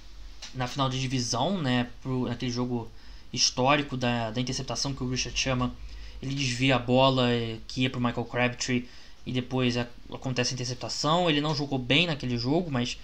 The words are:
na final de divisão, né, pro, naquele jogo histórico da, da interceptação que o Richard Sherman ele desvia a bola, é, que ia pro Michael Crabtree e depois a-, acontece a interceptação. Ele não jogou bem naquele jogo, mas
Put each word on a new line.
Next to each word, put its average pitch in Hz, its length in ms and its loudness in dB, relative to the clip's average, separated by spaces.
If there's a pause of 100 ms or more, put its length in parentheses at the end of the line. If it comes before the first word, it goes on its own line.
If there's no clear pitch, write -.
(520)
na 127 140 -4
final 135 220 0
de 131 100 -2
divisão, 131 600 0
né, 123 280 2 (160)
pro, 127 240 0
naquele 120 240 -2
jogo 120 400 -2 (400)
histórico 139 640 2
da, 120 340 0
da 113 120 -2
interceptação 127 520 -2
que 135 100 -6
o 127 60 -2
Richard 123 300 -2
Sherman 127 320 2 (500)
ele 135 140 -4
desvia 131 400 4
a 120 40 4
bola, 127 520 6
é, 117 260 0 (100)
que - 140 -2
ia 127 80 4
pro 127 100 -4
Michael 120 260 0
Crabtree 123 600 0 (380)
e - 60 -6
depois 123 460 0
a-, 120 100 0 (260)
acontece 123 400 -2
a - 20 -6
interceptação. 127 760 0
Ele 147 120 4
não 151 140 0
jogou 139 240 -2
bem 135 280 2
naquele 131 300 -2
jogo, 151 320 2
mas 123 340 -2